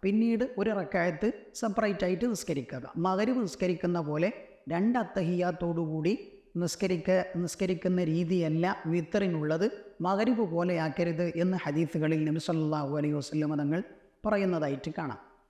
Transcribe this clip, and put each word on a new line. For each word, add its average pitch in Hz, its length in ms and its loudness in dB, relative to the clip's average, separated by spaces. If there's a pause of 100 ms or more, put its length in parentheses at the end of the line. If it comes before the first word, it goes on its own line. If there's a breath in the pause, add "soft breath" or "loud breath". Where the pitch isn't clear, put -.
പിന്നീട് 220 400 4 (140)
ഒരു 202 120 0
റക്അത്ത് 175 580 0 (260)
സെപ്പറേറ്റ് 208 520 0
ആയിട്ട് 185 240 0
നിസ്കരിക്കുക. 143 680 -6
മഗ്രിബ് 202 440 2
നിസ്കരിക്കുന്ന 175 600 0
പോലെ 151 280 0 (400)
രണ്ട് 208 300 2
അത്തഹിയാത്തോടുകൂടി 170 1120 0 (440)
നിസ്കരിക്ക-, 180 680 0 (120)
നിസ്കരിക്കുന്ന 180 680 0
രീതിയല്ല 165 600 2 (200)
വിത്തറിനുള്ളത്. 165 800 0 (360)
മഗ്രിബ് 214 500 2
പോലെയാക്കരുത് 170 760 0 (100)
എന്ന് 180 280 2
ഹദീസുകളിൽ 156 640 0
നബി 156 220 0
സല്ലല്ലാഹു 151 500 0
അലൈഹി 147 160 0
വസല്ലം 151 440 -2
തങ്ങൾ 147 220 0 (460)
പറയുന്നതായിട്ട് 165 720 0
കാണാം. 147 240 -6 (280)